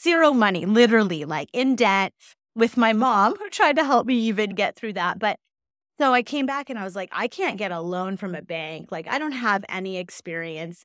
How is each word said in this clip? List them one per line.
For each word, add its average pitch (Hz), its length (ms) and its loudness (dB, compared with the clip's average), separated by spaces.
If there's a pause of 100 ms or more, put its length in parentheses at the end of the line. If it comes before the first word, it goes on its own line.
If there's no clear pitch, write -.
zero 330 340 4
money, 196 320 2
literally, 214 580 4
like, 147 280 -6
in 254 240 0
debt 196 360 2 (420)
with 226 220 0
my 226 160 4
mom, 220 440 4
who 415 140 -12
tried 302 260 2
to 311 80 2
help 269 220 2
me 254 100 2
even 214 340 0
get 196 260 -2
through 214 180 -8
that." 175 240 -4
But 208 200 -2 (640)
so 269 140 4
I 247 80 4
came 277 240 -4
back 277 240 -6
and 240 80 -8
I 202 60 -8
was 185 120 -8
like, 185 160 -10
"I 214 160 -4
can't 311 300 -6
get 196 140 -4
a 170 80 -6
loan 185 380 -4
from 185 160 -8
a 151 80 -10
bank. 160 500 -10
Like, 165 160 -10
I 269 100 -2
don't 302 140 -6
have 214 360 -2
any 190 300 -8
experience." 165 880 -10